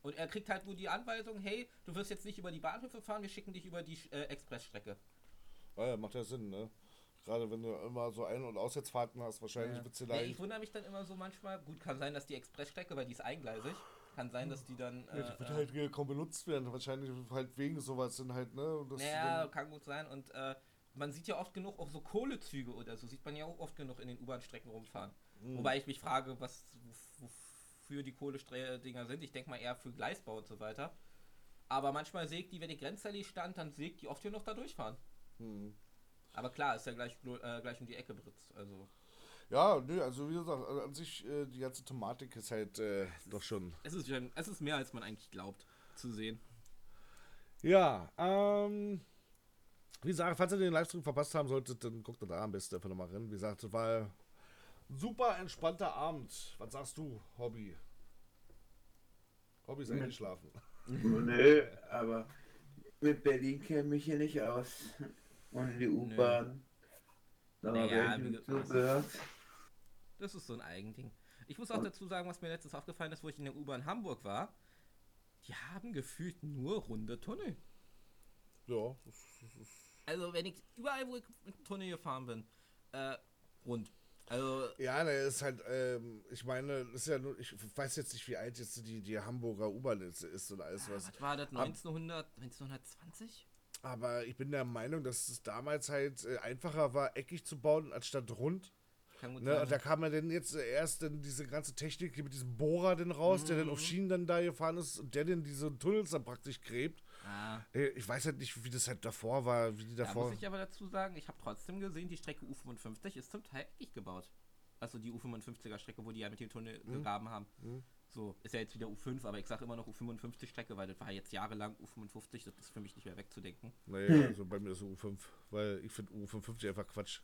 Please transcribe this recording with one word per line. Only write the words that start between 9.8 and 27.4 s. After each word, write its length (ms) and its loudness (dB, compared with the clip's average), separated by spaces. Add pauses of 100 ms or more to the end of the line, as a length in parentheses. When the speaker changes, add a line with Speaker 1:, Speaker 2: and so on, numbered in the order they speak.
Speaker 2:
wird's 140 -10
dir 80 -4
Speaker 1:
Nee, 80 -2
Speaker 2:
leicht. 160 0
Speaker 1:
ich 80 -8
wundere 200 -6
mich 140 -8
dann 120 -8
immer 200 -8
so 120 -10
manchmal, 440 -8
gut, 200 -12
kann 180 -4
sein, 160 0
dass 120 -4
die 80 -6
Expressstrecke, 640 -6
weil 80 2
die 80 -4
ist 80 -8
eingleisig, 540 -4 (420)
kann 140 -2
sein, 180 -2
dass 160 -4
die 100 -10
dann, 340 -4
Speaker 2:
Ja, 40 -10
die 80 -2
Speaker 1:
äh, 180 -6
Speaker 2:
wird 120 -4
Speaker 1:
äh, 20 0
Speaker 2:
halt 220 2
ge-, 160 2
kaum 180 0
benutzt 380 -2
werden, 260 2
wahrscheinlich 380 -2 (200)
halt 280 -2
wegen 200 0
sowas 380 0
sind 160 -4
halt, 220 -2
ne? 240 0
Und 140 -4
das 100 -4
Speaker 1:
Naja, 400 4
Speaker 2:
dann 80 0
Speaker 1:
kann 200 -2
gut 140 -14
sein 220 -4
und, 240 -10
äh, 240 -4 (400)
man 180 -2
sieht 160 -10
ja 100 2
oft 140 -4
genug 260 -6
auch 120 -6
so 100 -6
Kohlezüge 720 -2
oder 240 -8
so, 100 -12
sieht 180 -12
man 120 -6
ja 80 -6
auch 140 -8
oft 180 -8
genug 240 -8
in 80 -8
den 100 -8
U-Bahn-Strecken 520 -8
rumfahren. 420 -10 (300)
Speaker 2:
Mhm. 160 -4
Speaker 1:
Wobei 180 4
ich 100 -2
mich 140 -6
frage, 400 0
was, 240 -10 (180)
wof-, 380 -18
wofür 840 -10